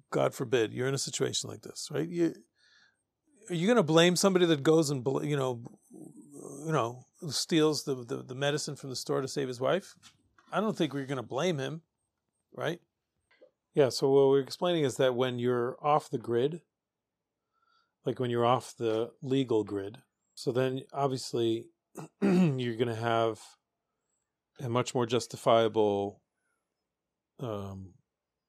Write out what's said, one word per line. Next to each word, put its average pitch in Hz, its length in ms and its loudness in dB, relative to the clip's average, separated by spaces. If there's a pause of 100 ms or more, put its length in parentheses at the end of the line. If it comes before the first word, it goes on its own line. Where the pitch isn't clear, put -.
(100)
God 135 240 0
forbid, 117 400 0
you're 123 140 -4
in 139 60 -2
a 135 40 -4
situation 127 500 -4
like 107 140 -14
this, - 300 -14
right? 151 160 -4
You, 170 260 -2 (1120)
are 180 60 -4
you 170 140 0
gonna 233 160 6
blame 165 320 6
somebody 180 300 4
that 151 180 2
goes 156 260 4
and, 131 140 -4
bl-, 139 180 -2
you 147 140 -2
know, 127 260 -4 (300)
you 147 800 -12
know, 123 320 -2 (240)
steals 156 560 2
the, 143 100 -2
the, 127 300 -8
the 127 100 -12
medicine 143 400 -4
from 135 160 -12
the 123 60 -8
store 143 240 -2
to 131 80 -6
save 139 180 -4
his 123 140 -10
wife? 147 340 -2 (580)
I 160 80 0
don't 202 160 -2
think 151 160 -2
we're 139 140 -6
gonna 131 160 -4
blame 147 360 -2
him, 147 240 -8 (720)
right? 151 280 -6 (920)
Yeah, 139 160 6
so 135 200 0
what 139 200 8
we're 139 100 6
explaining 160 440 -2
is 123 120 0
that 131 180 4
when 123 240 0
you're 123 420 0
off 151 300 0
the 135 80 -4
grid, 120 440 -2 (1400)
like, 123 140 -4
when 127 120 -2
you're 120 160 2
off 120 300 0
the 117 340 -2 (120)
legal 127 400 0
grid, 101 360 -6 (360)
so - 180 -4
then 131 280 -2 (120)
obviously 120 760 -2 (260)
<clears throat> - 280 -10
you're 147 540 2
gonna 117 200 -2
have 113 420 0 (1200)
a 135 80 -8
much 120 280 -2
more 120 100 2
justifiable, 110 1160 2 (1160)
um, 98 520 -10 (580)